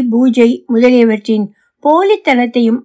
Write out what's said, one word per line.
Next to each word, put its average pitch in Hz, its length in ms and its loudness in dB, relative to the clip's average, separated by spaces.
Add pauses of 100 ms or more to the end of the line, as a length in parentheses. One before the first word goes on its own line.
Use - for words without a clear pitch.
பூஜை 240 440 0 (200)
முதலியவற்றின் 226 800 0 (380)
போலித்தனத்தையும், 254 1000 0